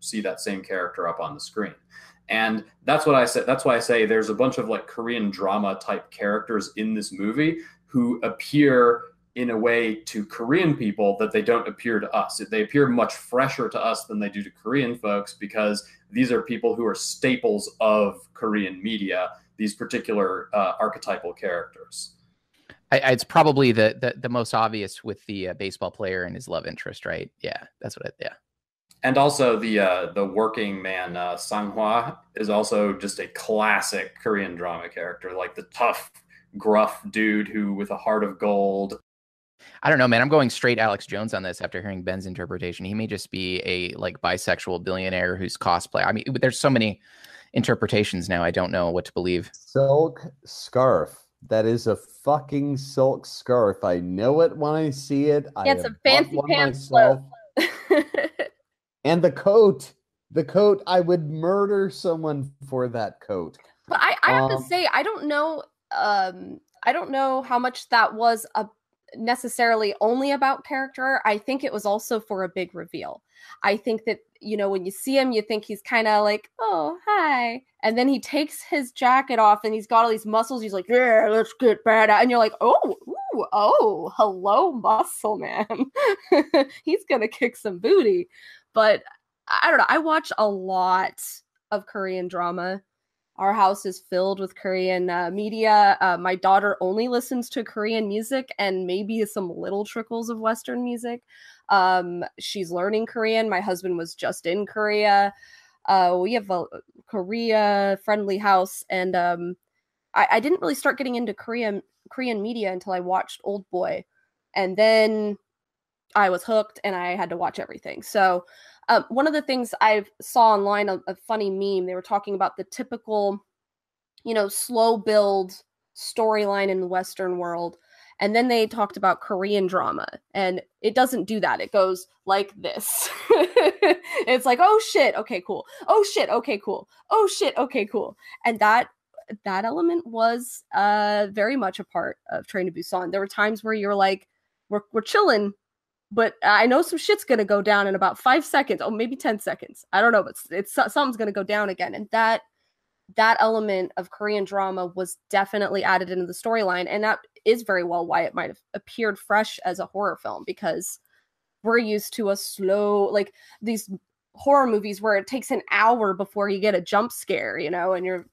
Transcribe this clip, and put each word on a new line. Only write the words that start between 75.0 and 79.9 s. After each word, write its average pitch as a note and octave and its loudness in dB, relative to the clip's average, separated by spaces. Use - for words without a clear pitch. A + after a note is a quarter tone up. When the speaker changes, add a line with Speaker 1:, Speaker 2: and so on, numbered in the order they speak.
Speaker 4:
him, C4 2
you A3 0
think G#3+ -4
he's G3+ -10
kinda A3 2
like, G#3 0
"Oh, F4 -2
hi." C4+ 0
And A3+ 0
then B3 4
he C4+ 2
takes D4 -4
his C#4 -4
jacket B3+ 2
off G#3 6
and A3 -2
he's G#3+ -6
got A3+ 6